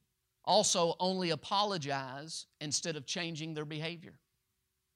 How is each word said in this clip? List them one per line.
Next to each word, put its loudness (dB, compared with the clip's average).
also 6
only 2
apologize -2
instead -2
of -10
changing -4
their -4
behavior. -8